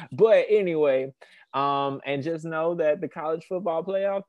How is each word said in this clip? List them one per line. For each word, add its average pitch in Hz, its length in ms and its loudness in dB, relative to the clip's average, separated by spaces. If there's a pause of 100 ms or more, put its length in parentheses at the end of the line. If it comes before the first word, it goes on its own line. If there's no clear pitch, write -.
(120)
But 185 360 6
anyway, 151 640 2 (420)
um, 139 520 0
and 139 160 -2
just 160 220 -6
know 165 320 -2
that 151 240 0
the 160 80 -6
college 160 400 -6
football 175 360 -4
playoff 196 440 -2